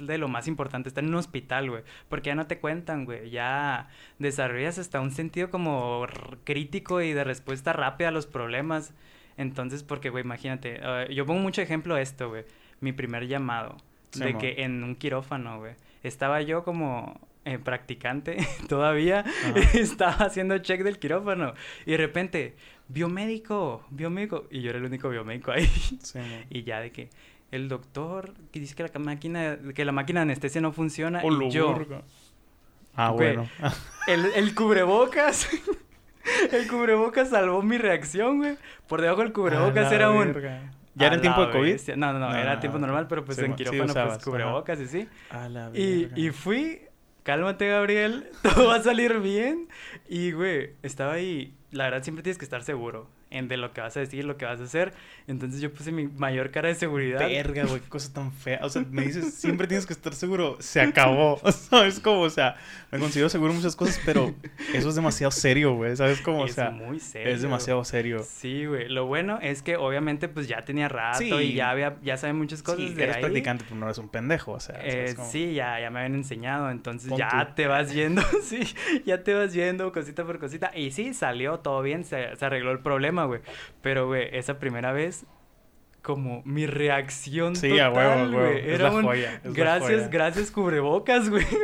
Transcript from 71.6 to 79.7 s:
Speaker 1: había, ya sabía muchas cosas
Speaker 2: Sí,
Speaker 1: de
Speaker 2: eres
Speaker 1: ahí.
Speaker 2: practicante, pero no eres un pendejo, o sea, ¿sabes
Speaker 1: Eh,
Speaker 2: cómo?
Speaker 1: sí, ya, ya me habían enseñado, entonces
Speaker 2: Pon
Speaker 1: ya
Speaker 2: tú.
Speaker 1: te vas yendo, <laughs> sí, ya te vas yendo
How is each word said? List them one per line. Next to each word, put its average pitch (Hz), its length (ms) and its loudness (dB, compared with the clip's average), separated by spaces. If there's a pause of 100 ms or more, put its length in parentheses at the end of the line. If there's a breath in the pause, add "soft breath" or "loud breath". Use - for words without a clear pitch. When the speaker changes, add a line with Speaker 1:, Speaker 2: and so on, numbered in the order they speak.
Speaker 1:
había, 143 320 0
ya 135 160 -2
sabía 147 160 -4
muchas 156 280 -4
cosas 175 180 -2
Speaker 2:
Sí, 180 120 -4
Speaker 1:
de 156 120 0
Speaker 2:
eres 120 120 0
Speaker 1:
ahí. 123 60 -2
Speaker 2:
practicante, 123 440 0
pero 110 140 -8
no 110 60 -4
eres 107 100 -4
un 107 140 -12
pendejo, 123 420 -2
o - 80 -8
sea, - 160 -12
¿sabes 127 360 -4
Speaker 1:
Eh, - 40 -6
Speaker 2:
cómo? 123 140 -8
Speaker 1:
sí, 165 240 -2
ya, 123 260 -2
ya 117 80 -6
me 120 120 -6
habían 131 160 -2
enseñado, 135 540 -4
entonces 120 380 -8
Speaker 2:
Pon 131 100 -2
Speaker 1:
ya 127 300 2
Speaker 2:
tú. 143 60 -16
Speaker 1:
te 151 120 2
vas 139 280 2
yendo, 156 260 2
<laughs> 403 220 4
sí, 233 180 -4 (460 loud breath)
ya 185 180 0
te 202 80 2
vas 202 220 2
yendo 180 360 0